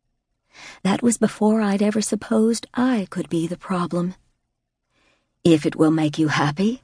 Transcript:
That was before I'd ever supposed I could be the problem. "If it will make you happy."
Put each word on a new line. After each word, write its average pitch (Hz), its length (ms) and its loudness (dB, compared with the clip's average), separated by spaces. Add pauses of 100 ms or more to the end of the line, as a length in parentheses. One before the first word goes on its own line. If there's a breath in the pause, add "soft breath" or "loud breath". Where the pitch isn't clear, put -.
(840 loud breath)
That 196 200 -2
was 240 160 0
before 214 420 2
I'd 202 220 0
ever 208 180 0
supposed 220 720 0
I 247 380 0
could - 180 -6
be 170 180 -2
the 170 240 -10
problem. 175 440 -2 (1300)
"If 160 240 4
it - 100 -2
will 156 140 4
make 156 280 0
you 156 100 2
happy." 147 560 0